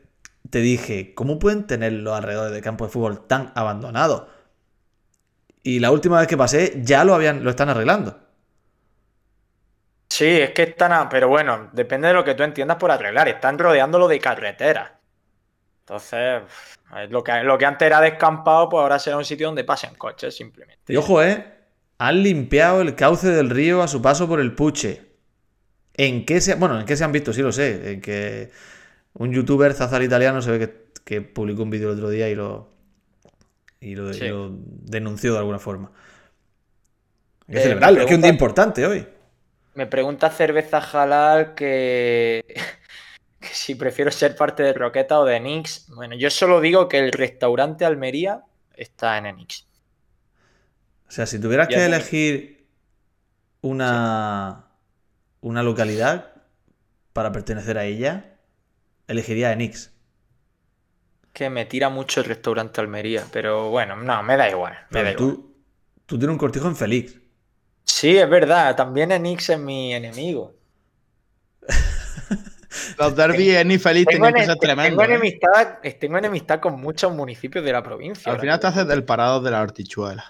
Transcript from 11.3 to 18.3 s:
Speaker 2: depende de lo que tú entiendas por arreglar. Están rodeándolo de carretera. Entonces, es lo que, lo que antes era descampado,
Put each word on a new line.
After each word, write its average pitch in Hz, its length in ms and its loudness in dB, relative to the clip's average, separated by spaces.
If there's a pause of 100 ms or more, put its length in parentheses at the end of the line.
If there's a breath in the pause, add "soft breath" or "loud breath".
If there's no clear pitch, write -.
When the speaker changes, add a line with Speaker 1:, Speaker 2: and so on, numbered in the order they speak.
Speaker 2:
depende 131 360 -2
de 180 60 6
lo 175 100 4
que 139 100 0
tú 131 80 -2
entiendas 147 360 -2
por 175 120 2
arreglar. 123 380 2
Están 135 300 0
rodeándolo 160 500 4
de 151 120 2
carretera. 113 800 -2 (800)
Entonces, 120 600 -6 (600 loud breath)
es 104 80 -14
lo 120 120 -4
que, 120 200 -2
lo 131 160 4
que 139 80 2
antes 143 200 2
era 156 140 6
descampado, 160 680 4